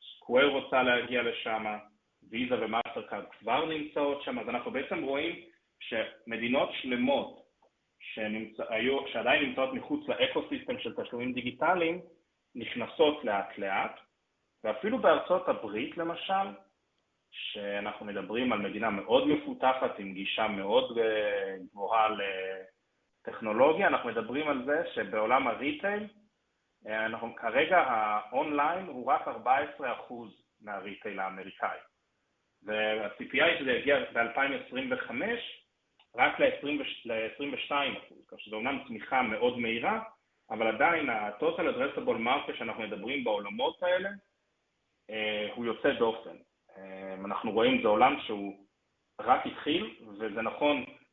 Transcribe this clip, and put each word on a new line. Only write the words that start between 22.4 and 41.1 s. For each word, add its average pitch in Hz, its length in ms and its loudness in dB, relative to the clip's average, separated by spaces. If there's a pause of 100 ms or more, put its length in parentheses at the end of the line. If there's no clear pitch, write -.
לטכנולוגיה, 127 640 4
אנחנו 131 220 2
מדברים 117 400 -2
על 131 160 -2
זה 147 180 0 (120)
שבעולם 110 520 2
הריטייל, 151 600 -2 (800)
אה, 110 200 -2
אנחנו, 113 300 -6
כרגע 139 420 2
האונליין 143 1080 0
הוא 127 200 -8
רק 147 220 2
ארבע 123 300 2
עשרה 147 340 -4
אחוז 117 500 -12 (180)
מהריטייל 98 600 -10
האמריקאי. 95 580 -6 (840)
והציפייה 107 840 6
היא 170 120 8
שזה 131 140 2
יגיע 127 240 8 (160)
באלפיים 127 400 4
עשרים 127 400 -4
וחמש 160 720 -4 (520)
רק 131 260 4
לעשרים 143 420 2 (220)
לעשרים 113 500 -4
ושתיים 139 420 -2
אחוז, - 220 -18 (100)
כך - 120 -18
שזה 104 160 -10
אומנם 127 320 -2
צמיחה 120 340 0
מאוד 120 360 0
מהירה, 120 440 -2 (480)
אבל 110 160 0
עדיין 143 440 4